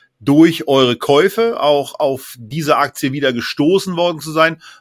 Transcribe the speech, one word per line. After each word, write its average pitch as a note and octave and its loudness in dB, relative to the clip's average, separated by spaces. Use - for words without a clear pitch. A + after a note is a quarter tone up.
durch D#3 2
eure C3 2
Käufe G3 0
auch C#3+ 0
auf C#3 -4
diese C#3 -2
Aktie C#3 -2
wieder C#3 -2
gestoßen F3 -2
worden E3+ -2
zu D#3 -12
sein D#3+ 0